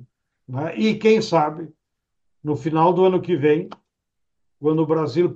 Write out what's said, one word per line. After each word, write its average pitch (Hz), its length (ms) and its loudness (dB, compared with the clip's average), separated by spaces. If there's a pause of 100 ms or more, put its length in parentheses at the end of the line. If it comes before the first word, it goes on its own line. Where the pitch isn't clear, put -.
(480)
né? 139 300 -8
E 214 180 0
quem 220 260 4
sabe, 160 460 -2 (760)
no 147 120 -2
final 160 380 0
do 180 100 2
ano 185 180 2
que 175 140 -2
vem, 151 340 0 (920)
quando 156 220 0
o 156 60 -2
Brasil 156 480 0